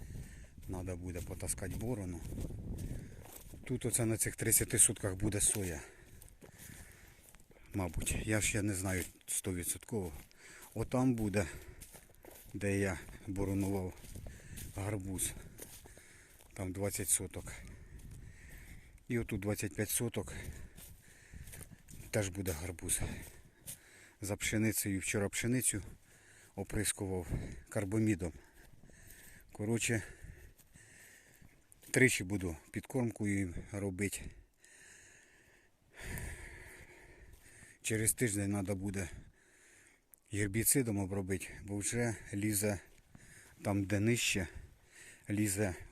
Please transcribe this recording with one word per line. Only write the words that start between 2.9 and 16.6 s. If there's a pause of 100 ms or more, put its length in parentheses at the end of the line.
Тут
оце
на
цих
тридцяти
сотках
буде
соя. (1900)
Мабуть,
я
ще
не
знаю (240)
стовідсотково. (600)
Отам
буде, (1080)
де
я (280)
боронував (800)
гарбуз. (1200)
Там